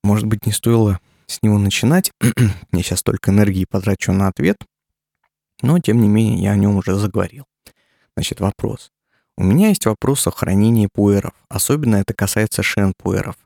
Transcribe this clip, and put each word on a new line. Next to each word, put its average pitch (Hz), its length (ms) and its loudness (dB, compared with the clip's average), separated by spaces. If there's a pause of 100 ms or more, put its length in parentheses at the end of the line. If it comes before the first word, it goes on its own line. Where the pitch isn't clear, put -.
Может 107 220 2
быть, 107 200 -4
не 110 60 -2
стоило 110 480 2 (280)
с - 140 -12
него 104 160 2
начинать. 113 640 0
<clears throat> 113 540 0
Я 87 100 -2
щас - 160 -4
столько - 320 -2
энергии 98 320 2
потрачу 98 480 -4
на 98 160 2
ответ. 92 300 -2 (1040)
Но, 151 180 2
тем 117 220 2
не 104 80 4
менее, 107 340 2
я 101 80 0
о 104 60 2
нём 101 180 2
уже 95 200 -2
заговорил. 101 500 -6 (720)
Значит, - 240 -6
вопрос. 101 500 -6 (460)
«У - 80 -4
меня 139 240 4
есть - 160 0
вопрос 127 420 -2
о 90 40 0
хранении 104 600 2
пуэров. 101 400 0 (160)
Особенно 131 480 0
это 98 180 -2
касается 101 500 -2
шен-пуэров. 98 840 -2